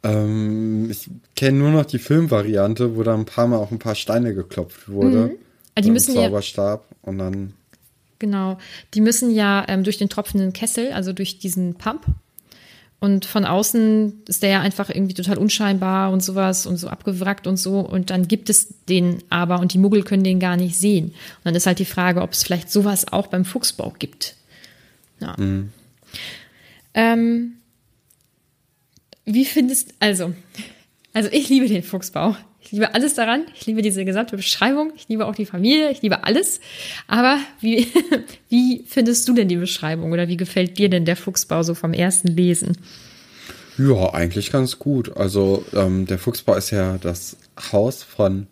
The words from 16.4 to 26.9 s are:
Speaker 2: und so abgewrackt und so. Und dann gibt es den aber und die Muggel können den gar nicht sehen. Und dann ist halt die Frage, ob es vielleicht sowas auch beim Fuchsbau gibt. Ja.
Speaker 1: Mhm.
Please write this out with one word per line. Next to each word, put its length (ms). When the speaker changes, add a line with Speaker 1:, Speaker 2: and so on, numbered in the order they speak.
Speaker 2:
und 100
so 100
abgewrackt 600
und 100
so. 220
Und 320
dann 160
gibt 240
es 240
den 420
aber 300
und 140
die 60
Muggel 240
können 200
den 160
gar 160
nicht 220
sehen. 300
Und 380
dann 100
ist 100
halt 140
die 60
Frage, 360
ob 120
es 100
vielleicht 280
sowas 400
auch 140
beim 180
Fuchsbau 540
gibt. 380
Ja. 200
Speaker 1:
Mhm. 300